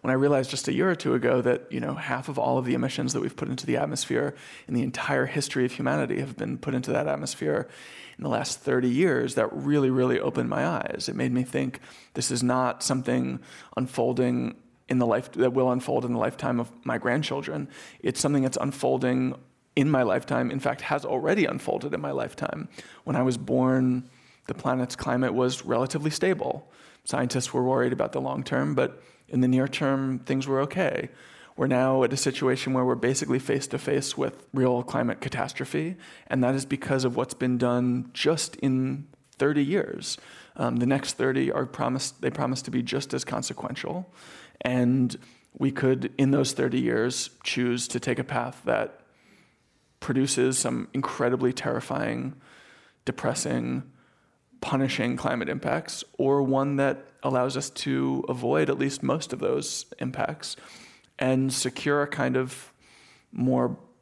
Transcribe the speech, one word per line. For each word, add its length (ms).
When 80
I 40
realized 360
just 180
a 60
year 160
or 60
two 180
ago 260
that, 300
you 80
know, 160
half 340
of 80
all 220
of 80
the 80
emissions 380
that 80
we've 160
put 120
into 160
the 120
atmosphere 580
in 80
the 80
entire 440
history 380
of 80
humanity 460
have 180
been 220
put 160
into 180
that 140
atmosphere 640
in 60
the 40
last 320
thirty 300
years, 460
that 160
really, 360
really 320
opened 300
my 160
eyes. 420
It 60
made 180
me 120
think 360
this 180
is 120
not 400
something 560
unfolding 800
in 100
the 80
life, 240
that 220
will 180
unfold 340
in 80
the 60
lifetime 400
of 140
my 160
grandchildren. 680
It's 180
something 240
that's 180
unfolding 760
in 120
my 140
lifetime, 480
in 80
fact, 220
has 240
already 400
unfolded 500
in 60
my 100
lifetime. 580
When 100
I 80
was 160
born, 720
the 60
planet's 420
climate 360
was 320
relatively 460
stable. 600
Scientists 500
were 80
worried 300
about 180
the 100
long 220
term, 320
but 260
in 140
the 60
near 200
term, 500
things 300
were 140
okay. 460
We're 120
now 340
at 100
a 40
situation 560
where 120
we're 120
basically 420
face 300
to 100
face 400
with 340
real 300
climate 380
catastrophe, 760
and 160
that 140
is 80
because 400
of 100
what's 180
been 260
done 540
just 440
in 500
thirty 260
years. 540
Um, 220
the 80
next 260
thirty 400
are 120
promised, 580
they 80
promise 320
to 100
be 100
just 320
as 100
consequential, 880
and 560
we 140
could, 480
in 140
those 200
thirty 280
years, 500
choose 460
to 100
take 200
a 60
path 420
that 340
produces 580
some 340
incredibly 600
terrifying, 840
depressing, 800
punishing 560
climate 320
impacts, 560
or 240
one 340
that 300
allows 340
us 140
to 580
avoid 400
at 100
least 240
most 300
of 60
those 480
impacts 580
and 320
secure 520
a 40
kind 300
of 340
more 460